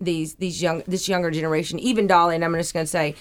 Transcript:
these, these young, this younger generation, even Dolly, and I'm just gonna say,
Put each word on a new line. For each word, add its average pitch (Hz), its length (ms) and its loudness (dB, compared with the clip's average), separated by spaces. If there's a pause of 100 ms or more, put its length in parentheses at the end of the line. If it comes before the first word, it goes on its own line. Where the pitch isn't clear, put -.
these, 160 360 -4
these 175 260 -6
young, 165 240 -2
this 185 220 -4
younger 180 240 0
generation, 160 480 -2
even 220 260 2
Dolly, 170 300 6
and 170 80 0
I'm 170 100 0
just 170 180 -4
gonna 160 140 -2
say, 151 340 -2